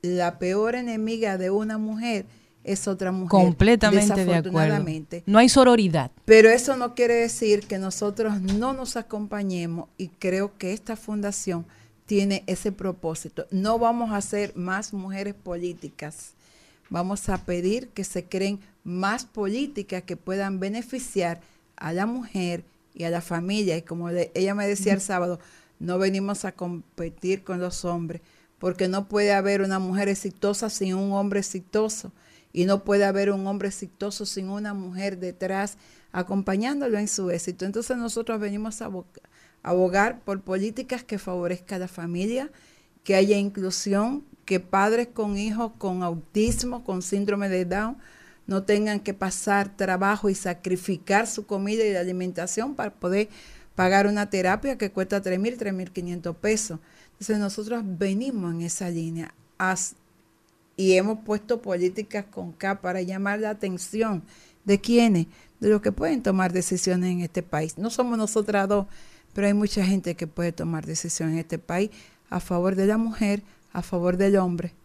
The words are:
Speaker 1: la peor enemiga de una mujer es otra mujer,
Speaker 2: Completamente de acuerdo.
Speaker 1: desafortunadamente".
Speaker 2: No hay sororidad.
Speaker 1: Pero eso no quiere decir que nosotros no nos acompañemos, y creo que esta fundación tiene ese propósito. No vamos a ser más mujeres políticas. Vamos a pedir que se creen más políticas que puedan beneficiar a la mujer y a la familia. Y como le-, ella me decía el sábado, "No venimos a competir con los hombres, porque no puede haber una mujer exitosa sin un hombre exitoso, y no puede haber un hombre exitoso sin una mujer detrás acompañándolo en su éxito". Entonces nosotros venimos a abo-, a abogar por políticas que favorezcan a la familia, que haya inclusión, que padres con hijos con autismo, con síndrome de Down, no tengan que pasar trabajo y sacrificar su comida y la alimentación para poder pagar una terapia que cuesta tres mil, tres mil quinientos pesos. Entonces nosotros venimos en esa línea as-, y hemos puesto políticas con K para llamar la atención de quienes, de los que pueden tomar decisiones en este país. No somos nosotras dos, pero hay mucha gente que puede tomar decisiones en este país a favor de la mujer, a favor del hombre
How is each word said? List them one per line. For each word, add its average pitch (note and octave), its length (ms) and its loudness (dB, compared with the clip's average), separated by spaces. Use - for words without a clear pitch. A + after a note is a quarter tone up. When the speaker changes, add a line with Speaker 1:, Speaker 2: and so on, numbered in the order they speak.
Speaker 1:
la F3 360 0
peor G#3 360 0
enemiga A3+ 640 -2
de F#3 120 0
una G#3+ 280 0
mujer G#3+ 480 -2
es G3 220 -2
otra F#3+ 240 -2
mujer, F#3 200 -2
Speaker 2:
Completamente G3+ 720 8
de G#3 100 4
acuerdo. F#3 200 4
Speaker 1:
desafortunadamente". D#3 760 0
Speaker 2:
No G#3 120 8
hay B3 100 10
sororidad. A3+ 640 6
Speaker 1:
Pero A3 260 12
eso B3 260 4
no A#3+ 180 -4
quiere A#3 200 4
decir A#3 520 2
que G3 120 -4
nosotros G#3 640 -2
no G#3 340 0
nos C4 220 -8
acompañemos, G3+ 1000 -6
y F#3 120 -10
creo G3 500 -2
que F#3 140 -6
esta A3 220 -8
fundación G3+ 720 -6
tiene G3 400 2
ese F#3+ 240 -2
propósito. F3 800 -6
No G#3+ 280 2
vamos A#3 340 0
a G3+ 80 0
ser G3+ 360 -4
más F#3 360 -4
mujeres G3 420 -8
políticas. F3 1000 -10
Vamos F#3 400 -4
a F#3 80 0
pedir F#3 500 -2
que G3 160 -8
se F3 200 -6
creen G3 360 -2
más G3 400 -2
políticas G#3 800 -4
que F3+ 140 -10
puedan F#3+ 440 -4
beneficiar G3 800 -4
a D#3+ 160 -8
la F3+ 120 0
mujer F#3+ 600 -4
y E3 100 -10
a E3 60 -2
la E3+ 120 -2
familia. F3+ 540 -2
Y E3+ 60 -6
como E3+ 280 -6
le-, E3+ 240 -2
ella F#3+ 200 0
me G3+ 140 -2
decía G3+ 240 2
el G3 80 2
sábado, F3+ 380 -2
"No F3+ 200 -4
venimos G3 460 0
a F#3 80 -6
competir F3 920 -6
con F3+ 160 -6
los F3+ 240 -6
hombres, E3+ 360 -4
porque F3+ 300 0
no G3 200 -2
puede G#3 240 4
haber G3 300 2
una F#3+ 160 0
mujer F#3+ 300 0
exitosa G3+ 640 -2
sin F#3+ 240 -2
un G3 180 0
hombre G3+ 280 0
exitoso, G#3+ 720 -4
y F3 140 2
no G3 180 2
puede G3+ 220 4
haber G3 240 2
un F#3+ 160 -2
hombre G3 220 -4
exitoso G3+ 580 -8
sin F#3+ 240 -6
una G#3 240 -6
mujer F#3+ 440 -6
detrás F#3 600 -4
acompañándolo G#3 840 0
en G#3 100 -2
su F#3 220 -2
éxito". F3 340 -4
Entonces A3+ 320 -4
nosotros A3+ 440 -4
venimos G#3 420 -6
a G#3+ 40 -10
abo-, F#3 200 -10
a - 80 -4
abogar F#3+ 500 2
por G3 220 -6
políticas A3 600 -4
que G#3 140 -8
favorezcan F3+ 580 -6
a F#3 40 -6
la F#3 80 -8
familia, F#3+ 600 -4
que G3 100 2
haya G3+ 240 6
inclusión, G3+ 840 -2
que F#3 160 0
padres G#3+ 520 2
con G#3 260 -4
hijos A3 400 -4
con F3+ 240 -4
autismo, A3 800 -2
con F#3 180 -4
síndrome G3+ 460 0
de F#3 160 0
Down, G#3 320 -2
no F#3+ 180 0
tengan G#3 360 2
que G3+ 140 -6
pasar G3 600 -2
trabajo G3 520 0
y F#3+ 60 2
sacrificar F#3 960 0
su G#3 180 -8
comida G#3 380 0
y G#3 80 2
la F#3 80 0
alimentación F3+ 760 -4
para G#3 180 -4
poder G3 360 0
pagar F#3+ 320 6
una G#3 220 0
terapia G3+ 460 0
que G3+ 140 -4
cuesta G3 320 -2
tres F#3 160 -2
mil, A#3 180 -2
tres G#3 160 -4
mil F#3 200 -6
quinientos F3 440 -8
pesos. G#3 440 -2
Entonces G#3+ 260 -2
nosotros G#3+ 480 -4
venimos G3 680 -2
en E3+ 100 -4
esa F3 280 -4
línea E3 420 -6
as-, F#3 360 -2
y F#3+ 180 6
hemos G#3 260 4
puesto G#3+ 420 -2
políticas G3 680 -2
con F3 240 -12
K G3 280 -4
para F#3 200 -4
llamar G3 380 -4
la G#3+ 120 -2
atención G3+ 720 -4
de G3+ 160 4
quienes, A3+ 460 4
de - 80 2
los G#3 120 6
que G#3 120 0
pueden D4+ 300 0
tomar F#3+ 300 2
decisiones F3+ 600 0
en F3+ 80 -2
este F3 240 -4
país. D#3 340 -4
No G#3+ 120 -4
somos A#3 280 0
nosotras G#3 500 0
dos, G3+ 180 2
pero G3+ 120 2
hay G3+ 80 4
mucha G#3 300 2
gente F#3 320 0
que E3 100 -6
puede E3+ 240 -4
tomar E3 340 -6
decisiones D#3+ 500 -4
en E3 60 -2
este D#3+ 180 -8
país F#3 320 -2
a F3+ 120 -4
favor F3+ 340 0
de F#3+ 120 2
la G#3+ 120 4
mujer, A3 440 0
a F3 100 -6
favor F3+ 340 0
del G3 200 6
hombre F3 380 0